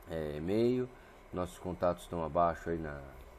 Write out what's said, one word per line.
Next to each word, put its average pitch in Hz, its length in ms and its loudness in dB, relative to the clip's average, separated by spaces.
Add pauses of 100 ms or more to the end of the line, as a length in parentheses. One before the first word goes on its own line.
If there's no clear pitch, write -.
é, 78 280 -2
e-mail. 117 500 2 (460)
Nossos 90 240 -2
contatos 87 460 0
estão 85 200 -4
abaixo 82 460 2
aí 85 80 0
na, 73 240 -6 (380)